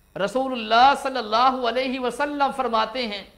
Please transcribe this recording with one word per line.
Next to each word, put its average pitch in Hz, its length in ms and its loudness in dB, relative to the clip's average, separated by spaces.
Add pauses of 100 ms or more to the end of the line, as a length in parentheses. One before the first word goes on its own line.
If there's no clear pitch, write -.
(160)
रसूलुल्लाह 240 760 2
सल्लल्लाहु 254 680 0
अलैहि 254 360 -2
वसल्लम 269 540 -2
फरमाते 233 540 -2
हैं, 202 320 -10